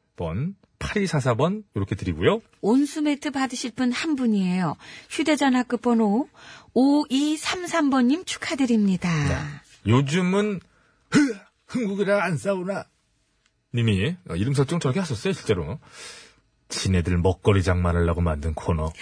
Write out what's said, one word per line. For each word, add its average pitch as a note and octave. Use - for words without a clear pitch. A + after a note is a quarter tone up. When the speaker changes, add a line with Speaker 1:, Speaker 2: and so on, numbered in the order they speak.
Speaker 1:
번, G#2+
팔이사사 D#3
번 F3+
이렇게 G2
드리고요. F#2
Speaker 2:
온수 C#4
매트 D4
받으실 C4
분 B3
한 D#4
분이에요. F#3+
휴대전화 C#4
끝번호 A3+
오이삼삼 D4+
번님 C4
축하드립니다. G#3+
Speaker 1:
네. C#3+
요즘은 F3+
흐, C#4
흥국이랑 G3+
안 E3+
싸우나? F#3
님이, A2+
어, E2
이름 A2+
설정 C#3+
저렇게 C#3+
하셨어요, F#3
실제로. F2+
지네들 F2+
먹거리 F#2+
장만하려고 F2
만든 D#2
코너. D#2